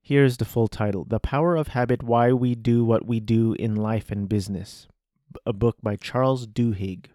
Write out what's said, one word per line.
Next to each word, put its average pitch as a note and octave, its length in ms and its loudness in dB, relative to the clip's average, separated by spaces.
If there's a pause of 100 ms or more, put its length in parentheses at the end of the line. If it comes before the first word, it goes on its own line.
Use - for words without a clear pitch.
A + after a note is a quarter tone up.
Here's C#3 360 4
the A2+ 80 -2
full A2+ 220 0
title, G2+ 380 -2
The A2 140 -2
Power E3 360 0
of D#3 140 -2
Habit, B2 340 0
Why A#2 280 4
We B2 220 2
Do A#2 320 2
What A2+ 220 2
We A#2 120 -2
Do A2+ 340 2
in G#2+ 220 -2
Life G#2+ 360 -2
and G2+ 180 -6
Business, G2 580 -4 (460)
b-, - 140 -18
a A#2 60 -2
book A2 280 0
by G#2 140 -2
Charles B2+ 500 -2
Duhigg. G2 680 -4